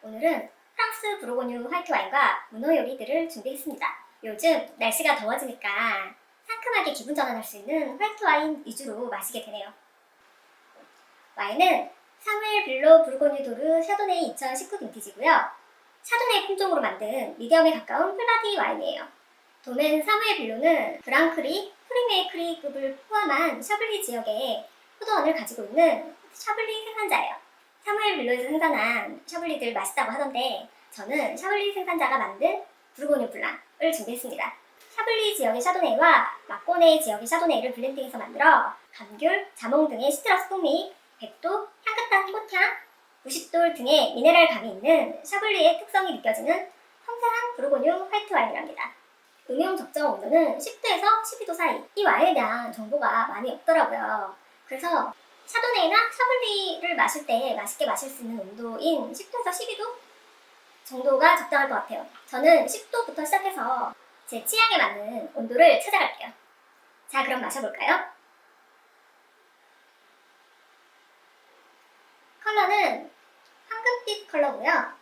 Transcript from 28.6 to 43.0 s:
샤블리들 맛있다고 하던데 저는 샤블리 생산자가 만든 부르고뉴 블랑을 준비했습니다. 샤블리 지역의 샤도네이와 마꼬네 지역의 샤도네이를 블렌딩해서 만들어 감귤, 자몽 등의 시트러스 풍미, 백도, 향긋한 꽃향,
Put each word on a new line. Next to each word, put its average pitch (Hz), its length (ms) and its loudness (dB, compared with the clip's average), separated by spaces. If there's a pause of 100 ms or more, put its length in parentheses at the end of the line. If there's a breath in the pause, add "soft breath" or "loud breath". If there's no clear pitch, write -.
샤블리들 311 480 -6
맛있다고 214 360 -2
하던데 262 600 -4 (200 soft breath)
저는 226 460 -4
샤블리 403 380 -2
생산자가 330 440 -2
만든 254 460 -2 (320)
부르고뉴 277 340 0
블랑을 - 640 -4
준비했습니다. 240 640 -8 (360)
샤블리 440 440 0
지역의 240 260 0
샤도네이와 339 720 4 (140)
마꼬네 330 540 4
지역의 220 260 -4
샤도네이를 302 460 0
블렌딩해서 262 440 -8
만들어 277 560 4 (200)
감귤, 294 600 -2
자몽 285 360 2
등의 247 200 0
시트러스 370 380 0
풍미, 359 480 -2 (240)
백도, 392 480 -6 (160)
향긋한 403 480 0
꽃향, 381 460 -2 (460)